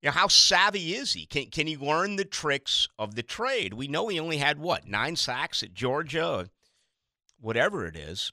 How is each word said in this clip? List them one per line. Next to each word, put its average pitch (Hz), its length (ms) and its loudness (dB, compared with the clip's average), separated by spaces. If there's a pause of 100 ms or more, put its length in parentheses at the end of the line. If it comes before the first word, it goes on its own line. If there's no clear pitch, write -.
You - 60 -2
know, 143 60 2
how 180 160 4
savvy 190 640 6
is 262 180 -4
he? 80 140 -6
Can, 139 200 -4
can 147 200 -2
he 156 100 -4
learn 165 400 0
the 196 80 -2
tricks - 640 0 (100)
of 107 160 -6
the 117 80 -6
trade? 220 520 -4
We 135 140 -8
know 170 200 -2
he 180 100 -2
only 160 200 -2
had, 147 200 2
what, 165 280 -2
nine 113 300 -2
sacks 135 460 -4
at 90 120 -12
Georgia, 143 520 -2
or 92 200 -2 (920)
whatever 117 480 0
it 80 80 -10
is. 80 380 -8